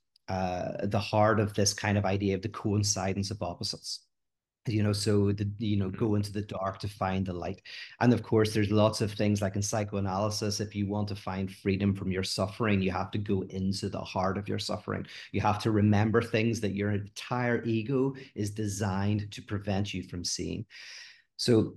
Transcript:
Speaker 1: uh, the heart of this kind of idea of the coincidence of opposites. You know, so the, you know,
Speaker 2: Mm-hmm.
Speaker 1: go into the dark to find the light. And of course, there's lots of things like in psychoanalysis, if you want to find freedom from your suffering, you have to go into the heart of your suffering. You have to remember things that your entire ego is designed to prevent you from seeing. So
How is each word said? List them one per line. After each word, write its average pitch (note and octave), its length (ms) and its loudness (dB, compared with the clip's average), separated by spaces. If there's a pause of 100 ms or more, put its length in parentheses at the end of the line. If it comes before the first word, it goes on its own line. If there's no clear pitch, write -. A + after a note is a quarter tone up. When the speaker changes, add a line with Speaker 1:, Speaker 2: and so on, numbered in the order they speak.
(280)
Speaker 1:
uh, F#2 580 -2
the G#2 120 0
heart G#2+ 420 4
of G#2 140 0
this G2+ 200 2
kind G#2 240 2
of G2+ 80 2
idea G2 280 2
of F#2+ 80 -4
the - 60 -4
coincidence G2 800 0
of G2+ 120 -6
opposites. - 600 -8 (640)
You G#2+ 140 2
know, G#2 100 4
so G2+ 380 4
the, G2+ 180 -2 (100)
you G#2+ 180 0
know, F#2+ 100 2
Speaker 2:
Mm-hmm. F#2 120 -6
Speaker 1:
go A2 180 2
into G2+ 160 0
the G#2 100 -4
dark F#2+ 380 -6
to G#2+ 80 -6
find F#2+ 360 -2
the F#2 80 -4
light. F2 300 -6 (380)
And A#2+ 120 6
of A2+ 120 2
course, A2 280 4
there's G#2+ 200 2
lots G#2+ 280 4
of G#2 120 0
things G#2 280 2
like F#2+ 140 -2
in G2+ 80 0
psychoanalysis, G#2 960 -2
if G#2 160 -6
you G2+ 140 -2
want G#2 200 0
to G2+ 60 -6
find F#2+ 360 -6
freedom G2 440 0
from F#2+ 160 -4
your F#2+ 140 0
suffering, G2+ 580 0
you F#2 80 2
have F#2 220 -4
to A2 60 -2
go G2+ 300 0
into F#2+ 400 -2
the E2 120 -6
heart F#2+ 360 -2
of G#2 120 -6
your G#2 100 -2
suffering. G2 480 -6 (240)
You G2+ 100 -2
have G#2 200 2
to A#2 100 2
remember G#2+ 500 6
things A2+ 420 0
that F#2+ 120 -2
your G2+ 160 0
entire A#2 720 -2
ego B2+ 520 0 (200)
is G#2 160 -2
designed G#2 800 -2
to - 120 -14
prevent G2+ 520 -4
you F#2 80 -6
from F2+ 220 -10
seeing. F2 420 -6 (680)
So A2 400 4